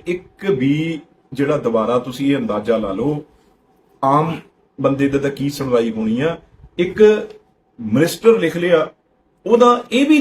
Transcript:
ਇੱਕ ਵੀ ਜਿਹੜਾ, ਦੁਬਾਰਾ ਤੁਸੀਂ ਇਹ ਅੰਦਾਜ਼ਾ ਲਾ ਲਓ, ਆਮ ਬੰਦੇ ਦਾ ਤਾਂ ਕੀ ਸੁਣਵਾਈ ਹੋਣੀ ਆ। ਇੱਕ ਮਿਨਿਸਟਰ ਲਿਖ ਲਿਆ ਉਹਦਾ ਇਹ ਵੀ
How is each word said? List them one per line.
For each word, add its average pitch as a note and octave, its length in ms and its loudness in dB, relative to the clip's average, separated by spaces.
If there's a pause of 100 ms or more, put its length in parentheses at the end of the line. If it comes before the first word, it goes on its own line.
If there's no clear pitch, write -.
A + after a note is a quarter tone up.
ਇੱਕ F3+ 380 -10
ਵੀ D3+ 540 -2 (340)
ਜਿਹੜਾ, C#3 240 -2
ਦੁਬਾਰਾ A2+ 420 0
ਤੁਸੀਂ C#3 320 -4
ਇਹ C#3 60 2
ਅੰਦਾਜ਼ਾ A2 400 -2
ਲਾ G#2 140 -4
ਲਓ, C#3+ 320 -4 (800)
ਆਮ D3+ 360 0 (420)
ਬੰਦੇ C3+ 280 0
ਦਾ C#3 80 -2
ਤਾਂ C#3 120 -2
ਕੀ C#3 200 -4
ਸੁਣਵਾਈ B2 420 -2
ਹੋਣੀ A2 300 -2
ਆ। E3 160 -2 (400)
ਇੱਕ G#3+ 500 2 (520)
ਮਿਨਿਸਟਰ E3 600 2
ਲਿਖ E3 180 -2
ਲਿਆ E3+ 340 0 (540)
ਉਹਦਾ A#3+ 460 4
ਇਹ C4+ 180 2
ਵੀ D#4 120 6